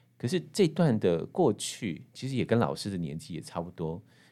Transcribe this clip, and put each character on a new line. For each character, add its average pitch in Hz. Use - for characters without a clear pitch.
可 123
是 170
这 190
段 151
的 87
过 156
去， -
其 131
实 135
也 98
跟 110
老 71
师 -
的 98
年 80
纪 78
也 76
差 -
不 87
多。 80